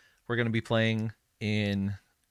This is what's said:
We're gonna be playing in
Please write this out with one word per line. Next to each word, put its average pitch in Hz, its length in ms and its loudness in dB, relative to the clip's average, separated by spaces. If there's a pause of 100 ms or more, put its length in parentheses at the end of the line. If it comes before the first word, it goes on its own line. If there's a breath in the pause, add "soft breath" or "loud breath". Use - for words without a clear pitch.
(280)
We're 120 100 -2
gonna 117 120 0
be 113 120 0
playing 113 500 0 (300)
in 101 540 0 (360)